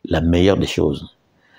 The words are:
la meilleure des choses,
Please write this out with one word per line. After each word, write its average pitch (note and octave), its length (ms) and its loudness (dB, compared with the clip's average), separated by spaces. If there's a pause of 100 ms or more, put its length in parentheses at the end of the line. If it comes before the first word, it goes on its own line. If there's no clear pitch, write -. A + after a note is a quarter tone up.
la E2 160 -2
meilleure F2 380 2
des F2+ 80 -2
choses, D#2+ 500 -4 (420)